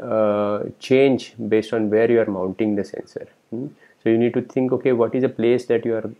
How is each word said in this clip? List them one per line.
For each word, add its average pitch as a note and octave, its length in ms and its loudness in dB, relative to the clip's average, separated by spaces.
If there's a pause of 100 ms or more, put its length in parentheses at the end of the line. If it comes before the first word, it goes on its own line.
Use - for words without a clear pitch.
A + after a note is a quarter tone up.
uh, G#2 600 0 (160)
change C3 540 2 (160)
based A2 240 0
on A2 160 0
where A2 220 4
you A#2 80 4
are A2 60 2
mounting G2 500 -2
the G2+ 80 -2
sensor. - 440 -12 (220)
Hmm? B2 180 -10 (360)
So A2 60 2
you A2+ 80 4
need A#2 180 2
to B2 60 0
think, B2+ 300 -2
okay, B2+ 220 0
what A2+ 220 0
is B2+ 80 0
the C3 60 2
place B2 360 0
that A#2 180 0
you A#2 120 -2
are A2 60 -4 (180)